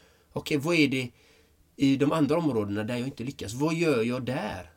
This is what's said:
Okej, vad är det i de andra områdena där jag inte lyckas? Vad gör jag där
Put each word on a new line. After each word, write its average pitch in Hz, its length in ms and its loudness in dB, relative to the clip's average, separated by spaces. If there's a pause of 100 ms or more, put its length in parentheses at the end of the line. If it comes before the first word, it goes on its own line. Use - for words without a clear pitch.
(320)
Okej, 147 240 -2
vad 151 180 0
är 151 140 6
det 131 220 -4 (680)
i 135 200 4
de 139 160 2
andra 156 260 2
områdena 107 460 0
där 120 120 -4
jag 123 120 -4
inte 120 160 -10
lyckas? 117 300 -8
Vad 151 200 0
gör 156 280 2
jag 123 220 -2
där 113 520 -6